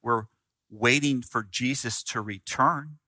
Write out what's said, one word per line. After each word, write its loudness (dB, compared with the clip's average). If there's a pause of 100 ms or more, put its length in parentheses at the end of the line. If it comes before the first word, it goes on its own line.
We're 0 (440)
waiting 4
for -4
Jesus -2
to -4
return -2